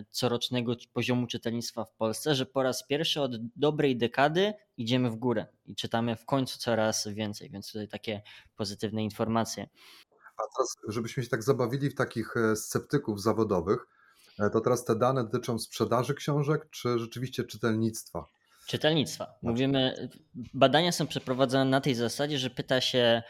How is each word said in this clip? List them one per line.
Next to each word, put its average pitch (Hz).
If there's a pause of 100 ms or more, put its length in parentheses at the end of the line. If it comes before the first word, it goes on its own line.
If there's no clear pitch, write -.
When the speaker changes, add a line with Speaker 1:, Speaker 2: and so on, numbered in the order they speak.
(100)
Speaker 1:
corocznego 120
c-, -
poziomu 123
czytelnictwa 117
w -
Polsce, 113
że 131
po 135
raz 127
pierwszy 151
od 131 (240)
dobrej 147
dekady 151 (220)
idziemy 123
w 113
górę 113 (200)
i 104
czytamy 117
w -
końcu 135
coraz 110
więcej, 104
więc 98
tutaj 104
takie 104 (340)
pozytywne 104
informacje. 110 (680)
Speaker 2:
A 107 (140)
teraz, 131 (120)
żebyśmy 117
się 117
tak 117
zabawili 127
w -
takich, -
e, 110
sceptyków 113
zawodowych, 104 (520)
e, 101
to 113
teraz 120
te 113
dane 123
dotyczą 117
sprzedaży 127
książek, 147
czy 120
rzeczywiście 120
czytelnictwa? 113 (420)
Speaker 1:
Czytelnictwa. -
Speaker 2:
Znaczy -
Speaker 1:
Mówimy, 131 (260)
badania 135
są 165
przeprowadzane 131
na 135
tej 135
zasadzie, 135
że 127
pyta 131
się 117